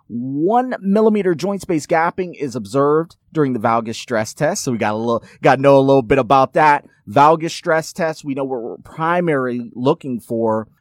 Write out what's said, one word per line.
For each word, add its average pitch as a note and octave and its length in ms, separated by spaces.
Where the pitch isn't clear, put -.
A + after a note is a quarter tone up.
one B3 720
millimeter G3+ 520
joint F#3 280
space D#3+ 260
gapping E3+ 480
is B2+ 200
observed C#3 600
during C#3+ 220
the A#2 60
valgus A2+ 360
stress A2 380
test. D#3+ 300
So C3+ 80
we A#2 60
got G#2+ 160
a G#2+ 40
little, A#2 260
got C#3 140
to C3 60
know C#3 160
a - 20
little C3+ 240
bit C3+ 160
about C3+ 340
that. D3+ 320
Valgus D3+ 440
stress D#3+ 400
test, D#3+ 320
we C#3 120
know C3+ 80
we're A#2+ 340
primarily C#3+ 960
looking B2+ 460
for, A2+ 480